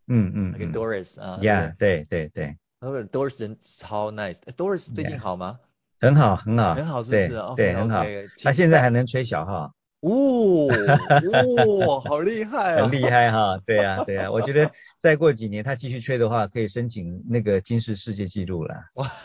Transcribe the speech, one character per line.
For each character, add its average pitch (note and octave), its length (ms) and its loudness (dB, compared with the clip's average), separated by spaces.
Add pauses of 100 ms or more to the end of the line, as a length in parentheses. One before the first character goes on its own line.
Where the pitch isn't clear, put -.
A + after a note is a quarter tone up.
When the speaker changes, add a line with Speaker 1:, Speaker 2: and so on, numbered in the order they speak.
Speaker 1:
嗯， G#2+ 260 2
嗯， F#2+ 180 -4
Speaker 2:
那 G2+ 60 -10
个 G#2 80 -6
Speaker 1:
嗯。 E2 60 -6
Speaker 2:
Doris， A2 480 -6
啊， F#2 220 -12
Speaker 1:
Yeah， F#2 340 0
Speaker 2:
对。 F2+ 280 0
Speaker 1:
对， - 0 -
对， D#2+ 240 -6
对。 D2+ 280 -10 (240)
Speaker 2:
他 B2 80 -12
说 C3+ 160 -8
Doris C3 360 -6
人 A2 220 -10
超 G#2+ 500 -8
nice。 G#2+ 340 -10
哎， - 100 -18
Doris F3+ 380 -6
最 D3+ 100 -6
近 C3+ 140 -8
好 F#2+ 180 -6
吗？ F#2 220 -10 (420)
Speaker 1:
Yeah。 A2+ 60 4
很 C#3 100 6
好， A2 200 6
很 A2+ 220 -2
好。 F#2 160 2
Speaker 2:
很 D3+ 120 -4
好， C3+ 160 -6
是 A2+ 80 -8
不 A#2+ 60 2
是？ F#2+ 120 2
Speaker 1:
对， D2+ 100 -6
Speaker 2:
OK， G#2+ 180 -8
Speaker 1:
对， G2 180 2
很 G#2 160 -2
好。 F#2+ 120 0
Speaker 2:
OK， G2+ 260 -8 (140)
Speaker 1:
他 C#3 100 2
现 E3 180 4
在 D#3 120 6
还 B2 80 4
能 A#2+ 160 2
吹 B2+ 180 -2
小 E2 200 -4
号。 E2 300 -8 (280)
Speaker 2:
请 D#3+ 80 0
哦， A3+ 580 4 (1200)
哦， C#3 120 0
好 D3 200 -2
厉 G#3+ 240 -2
害 G#3 320 -2
啊。 C#3+ 80 4
Speaker 1:
<laughs> - 0 -
很 B2+ 80 0
厉 C3+ 120 0
害 A#2+ 280 4
哈， G2+ 320 2
对 G#2 180 2
啊， G2+ 220 0
对 G2 140 -4
啊。 F#2+ 120 -4
我 A2 120 -2
觉 C#3 100 -4
得 D3+ 180 4 (280)
再 D#3+ 180 4
过 D3+ 160 4
几 A2 160 -6
年 G#2 160 -6
他 C#3 100 -4
继 C3 140 -10
续 B2 100 -6
吹 B2 200 -4
的 A2+ 100 2
话， A2+ 180 0
可 G#2+ 140 -6
以 G#2+ 80 -2
申 A#2+ 220 -4
请 F2+ 360 -10
那 A#2+ 140 0
个 G2 220 2
金 A#2 180 -2
氏 A2 160 -6
世 G#2 180 -8
界 G2 120 -6
纪 F#2 180 -6
录 F2 200 -6
了。 D#2 200 -12 (100)
Speaker 2:
哇。 C3+ 160 -6 (140)